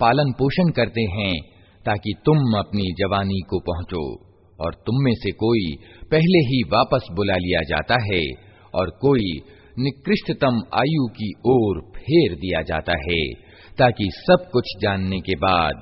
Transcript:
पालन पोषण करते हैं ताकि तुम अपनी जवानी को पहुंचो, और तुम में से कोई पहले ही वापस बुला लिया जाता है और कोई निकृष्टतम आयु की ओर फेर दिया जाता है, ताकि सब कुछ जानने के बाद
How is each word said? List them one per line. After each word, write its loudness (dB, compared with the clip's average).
पालन 2
पोषण 2
करते -2
हैं -2
ताकि -2
तुम 4
अपनी -2
जवानी -2
को -2
पहुंचो, -8
और -6
तुम 0
में 2
से -4
कोई 0
पहले 4
ही 0
वापस 0
बुला 0
लिया 0
जाता 0
है 0
और -2
कोई 0
निकृष्टतम -2
आयु 2
की -8
ओर 2
फेर 2
दिया -2
जाता -4
है, -2
ताकि 2
सब 2
कुछ 2
जानने -2
के -2
बाद 2